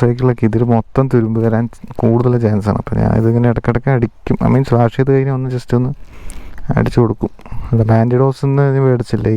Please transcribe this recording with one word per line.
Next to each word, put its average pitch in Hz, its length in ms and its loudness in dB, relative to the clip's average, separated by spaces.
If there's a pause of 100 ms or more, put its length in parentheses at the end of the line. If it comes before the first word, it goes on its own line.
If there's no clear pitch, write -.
സൈക്കിളൊക്കെ 123 480 0
ഇതിൽ 110 120 0 (120)
മൊത്തം 117 300 0 (100)
തുരുമ്പ് 113 320 0
വരാൻ 113 180 0 (380)
കൂടുതൽ 120 300 2 (120)
ചാൻസ് 107 280 0
ആണ്. 98 100 2
അപ്പോൾ - 180 -4
ഞാൻ 110 100 2 (120)
ഇതിങ്ങനെ 117 320 2
ഇടയ്ക്കിടയ്ക്ക് 120 420 -2
അടിക്കും, - 500 -2
I 113 80 2
mean, 131 100 2 (120)
വാഷ് 117 220 2
ചെയ്ത് 135 180 0
കഴിഞ്ഞാൽ 135 220 0
ഒന്ന് 127 180 -6
just - 220 -6
ഒന്ന് 127 140 -2 (840)
അടിച്ചു 113 240 0
കൊടുക്കും. 110 280 -2 (380)
അല്ല, 113 220 2
ബാൻഡേഡ് 120 340 2
ഹോസ് 135 220 -2
ഒന്നും 139 180 2 (100)
ഞാൻ 135 120 0
മേടിച്ചില്ലേ, 117 500 0